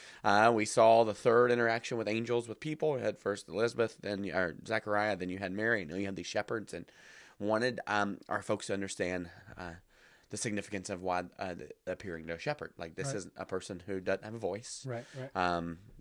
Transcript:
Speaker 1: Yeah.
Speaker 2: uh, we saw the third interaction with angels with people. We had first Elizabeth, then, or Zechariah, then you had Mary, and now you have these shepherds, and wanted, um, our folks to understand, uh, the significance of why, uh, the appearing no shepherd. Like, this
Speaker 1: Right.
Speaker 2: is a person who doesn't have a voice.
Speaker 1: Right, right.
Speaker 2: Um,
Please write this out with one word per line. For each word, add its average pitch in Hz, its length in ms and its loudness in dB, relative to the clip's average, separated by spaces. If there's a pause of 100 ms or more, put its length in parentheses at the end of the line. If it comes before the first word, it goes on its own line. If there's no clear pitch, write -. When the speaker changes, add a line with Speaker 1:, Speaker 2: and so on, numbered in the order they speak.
(240)
Speaker 1:
Yeah. 104 220 8
Speaker 2:
uh, 120 60 8
we 110 120 2
saw 113 400 8
the 107 100 0
third 120 360 6
interaction 117 480 2
with 107 100 -2
angels 117 400 0
with 110 120 -10
people. 156 320 0
We 131 80 -2
had 110 180 0
first - 300 -4
Elizabeth, 113 520 0
then, 98 300 -4
or 87 260 0 (100)
Zechariah, 107 500 0
then 90 120 -4
you 90 100 -4
had 98 140 -4
Mary, 107 300 0
and 76 80 -10
now 85 60 -6
you 98 100 -2
have 98 100 -6
these 90 100 -8
shepherds, 107 460 -4
and 87 140 -10 (520)
wanted, 110 480 0
um, 101 320 0 (100)
our 101 140 -2
folks 104 260 -4
to 107 60 -4
understand, 90 560 -4 (280)
uh, 87 140 -10 (580)
the 110 60 -8
significance 104 540 -6
of 90 120 -6
why, 90 200 0 (160)
uh, 95 160 -6
the 87 160 -12 (160)
appearing 87 400 -8
no 82 100 -6
shepherd. 147 400 -8
Like, 82 200 -12
this 131 120 -6
Speaker 1:
Right. 131 80 -4
Speaker 2:
is 90 200 -8
a 92 100 -10
person 92 400 -6
who 98 140 -4
doesn't 95 240 -2
have 107 100 -10
a 117 40 -10
voice. 104 460 -6
Speaker 1:
Right, 123 200 -6 (140)
right. 131 180 -10
Speaker 2:
Um, 85 420 0 (220)